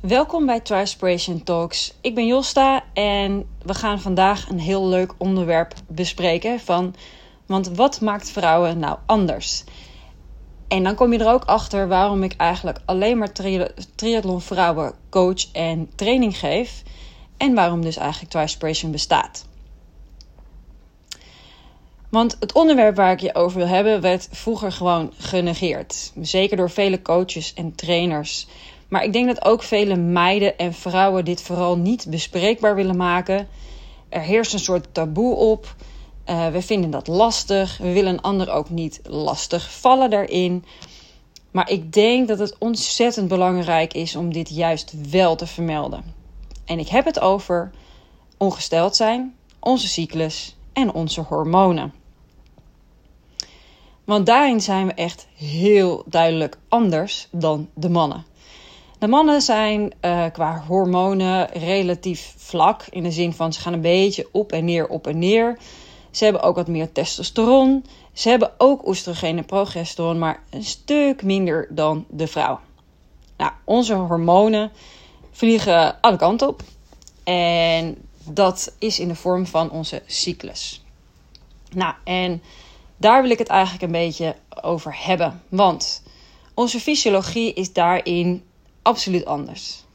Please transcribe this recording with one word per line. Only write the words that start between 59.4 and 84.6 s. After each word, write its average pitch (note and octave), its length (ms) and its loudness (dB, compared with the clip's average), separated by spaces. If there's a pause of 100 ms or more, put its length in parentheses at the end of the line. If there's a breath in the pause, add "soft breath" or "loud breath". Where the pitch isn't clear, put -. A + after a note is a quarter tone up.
zijn, G#3+ 580 0
eh, F3 320 0
qua D#3+ 360 -4
hormonen F#3 840 2
relatief F3 840 -4
vlak. F3+ 520 0
In F3+ 140 -8
de E3+ 80 -2
zin E3+ 220 -2
van E3 200 -4
ze - 60 -10
gaan F3 140 -6
een E3+ 80 -4
beetje F#3+ 500 2
op G#3 200 -2
en E3 140 -2
neer, E3+ 220 0
op - 200 -6
en D#3+ 120 -4
neer. A3+ 400 2 (520 loud breath)
Ze - 120 -2
hebben G#3 180 4
ook F3 140 2
wat F3 120 -2
meer D#3+ 240 -4
testosteron. C4 920 2 (280 loud breath)
Ze - 160 0
hebben A#3+ 280 4
ook C#4 300 4
oestrogeen F3 500 -4
en D#3+ 80 -6
progesteron, E3+ 720 -4
maar D#3+ 300 -4
een C#3+ 140 -12
stuk C#4 600 0
minder F#3 460 0
dan D#3 400 -2
de D#3 180 -4
vrouw. D3 320 -2 (800)
Nou, - 140 -2 (120)
onze A3+ 300 2
hormonen F#3 760 2 (600 loud breath)
vliegen G3 720 4
alle G#3+ 160 6
kanten A3+ 300 2
op. - 140 -6 (640)
En E3+ 720 0 (260)
dat F3+ 560 0
is A3 200 -2
in F3 80 -4
de E3+ 80 -4
vorm F#3 300 -2
van E3 260 -2
onze D#3+ 340 -8
cyclus. - 800 -8 (920)
Nou, F3+ 200 -2 (100)
en F3+ 380 -4 (560 soft breath)
daar A#3 240 6
wil B3+ 100 2
ik A3+ 80 2
het A3 80 -2
eigenlijk F#3 360 0
een E3+ 80 -4
beetje E3 440 -2 (260)